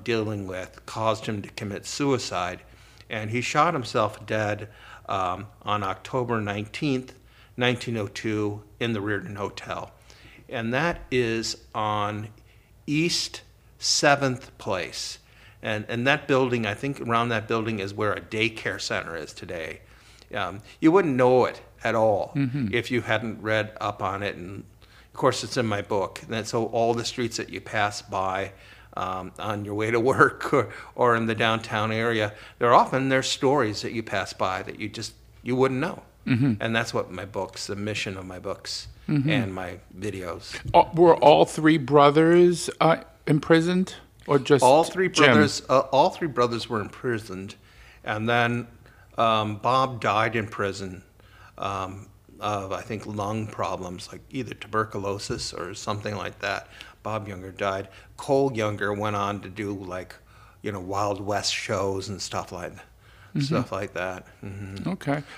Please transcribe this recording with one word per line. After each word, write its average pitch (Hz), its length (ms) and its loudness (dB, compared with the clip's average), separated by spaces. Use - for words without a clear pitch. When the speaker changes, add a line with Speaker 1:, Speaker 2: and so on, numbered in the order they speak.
Speaker 1:
dealing 107 420 -2
with 92 400 -12
caused 110 400 -2
him 107 160 -4
to 101 80 -12
commit 101 360 -10
suicide. 98 760 -2
And 107 200 -6
he 123 100 -2
shot 151 340 2
himself 113 520 -2
dead, 107 420 -2
um, 95 380 -4
on 101 200 0
October 117 600 -4
nineteenth, 107 720 -4
nineteen 123 400 0
oh 104 120 -2
two, 104 540 -4
in 117 120 0
the 104 80 -2
Reardon 101 360 -4
Hotel. 95 540 -8
And 117 260 -4
that 165 260 0
is 113 460 0
on 104 540 -2
East 160 540 -2
Seventh 135 800 2
Place. - 600 -6
And, 107 260 -4
and 117 180 -2
that 143 220 2
building, 127 380 2
I 101 80 -2
think 139 260 -6
around 117 300 0
that 110 180 -2
building 113 320 -2
is 98 120 -6
where 104 200 -2
a 90 80 -6
daycare 110 600 -4
center 82 360 -6
is 76 160 -10
today. 85 480 -10
Um, 98 260 -6
you 160 120 6
wouldn't 170 240 4
know 127 300 6
it - 140 -6
at 113 120 0
all 110 420 2
Speaker 2:
Mm-hmm. 135 360 0
Speaker 1:
if 117 180 -2
you 123 100 0
hadn't 110 420 -2
read 107 380 -2
up 104 220 -4
on 98 200 -4
it. 98 140 -4
And 92 280 -12
of - 60 -18
course, 127 240 2
it's 117 140 -6
in 120 100 2
my 101 160 0
book. 95 380 -2
And 110 160 -4
so 113 200 -2
all 117 280 2
the 117 100 -4
streets 117 340 -4
that - 120 -8
you 87 100 -10
pass 104 420 -2
by, 95 500 -4
um, 92 420 -6
on 104 260 -6
your 101 100 -8
way 110 160 -2
to 117 100 2
work 135 520 4
<laughs> 147 60 6
or, 107 100 2
or 120 220 4
in 113 100 0
the 113 80 0
downtown 110 580 0
area, 110 400 0
they're 123 160 6
often, 135 340 4
there's 131 200 2
stories 127 540 2
that 117 100 -6
you 113 100 -4
pass 98 300 -4
by 95 300 -2
that - 160 -12
you 104 100 -8
just, 110 240 -12
you 123 140 -2
wouldn't 131 240 2
know. 170 220 -6
Speaker 2:
Mm-hmm. 127 340 4
Speaker 1:
And 113 160 0
that's 117 180 -2
what 101 160 -2
my 92 140 -8
books, 98 420 -8
the 101 100 -6
mission 104 400 -4
of 95 100 -12
my 92 120 -12
books - 500 -10
Speaker 2:
Mm-hmm. 147 220 2
Speaker 1:
and 98 240 0
my 90 240 -8
videos. 92 560 -8
Speaker 2:
Uh, 170 180 8
were 165 240 8
all 156 300 10
three 156 320 4
brothers, 156 920 6
uh, 165 180 6
imprisoned, 165 680 4
or 143 120 6
just 135 240 4
Speaker 1:
All 143 220 8
three 180 240 0
Speaker 2:
Jim? 151 160 4
Speaker 1:
brothers, 139 460 6
uh, 131 80 6
all 151 180 6
three - 180 -4
brothers 117 400 0
were 117 140 -2
imprisoned, 98 720 -8
and 110 240 -2
then, 120 380 2
um, 110 400 2
Bob 127 460 0
died 110 340 2
in 107 100 -2
prison, 95 560 -6
um, 98 520 -8
of, 101 340 -4
I 90 100 -6
think, 107 240 -8
lung 107 400 -4
problems, 90 680 -6
like 92 80 -14
either 123 220 -8
tuberculosis 107 1040 -4
or 90 180 -8
something 104 420 -6
like 95 260 -8
that. 101 280 -4
Bob 107 260 -6
Younger 95 220 -12
died. 98 380 -4
Cole 139 360 2
Younger 104 380 -2
went 104 240 -2
on 101 240 -2
to 92 80 -14
do, 101 240 -6
like, 92 420 -10
you 107 100 -6
know, 98 100 -6
Wild 98 420 -2
West 98 320 -2
shows 98 560 -2
and 90 100 -8
stuff 92 320 -8
like 87 220 -10
that. - 100 -20
Speaker 2:
Mm-hmm. 151 100 -4
Speaker 1:
Stuff 139 320 -2
like 98 200 -6
that. 92 340 -6
Mm-hmm. 98 440 -10
Speaker 2:
Okay. 147 340 -4